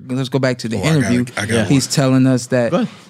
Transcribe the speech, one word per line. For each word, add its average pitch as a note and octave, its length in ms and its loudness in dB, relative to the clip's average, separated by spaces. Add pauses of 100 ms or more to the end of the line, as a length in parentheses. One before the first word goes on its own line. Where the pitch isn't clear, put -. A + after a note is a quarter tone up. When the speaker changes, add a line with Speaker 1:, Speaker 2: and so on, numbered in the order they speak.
Speaker 1:
let's B2+ 200 -6
go C3+ 100 -2
back B2+ 200 0
to A#2 100 -8
the A2 80 -4
Speaker 2:
Oh, G2+ 40 -4
I - 40 -6
got D#3 120 2
Speaker 1:
interview. B2 260 2
Speaker 2:
it. - 160 -8
I G#2 80 -4
got A2+ 80 -2
Speaker 3:
Yeah. A2+ 80 2
Speaker 2:
one. A2 100 0
Speaker 1:
He's C3+ 140 2
telling C3 400 2
us B2+ 220 0
that B2 240 0
Speaker 3:
Go F#3 100 2
ahead. - 120 -4 (160)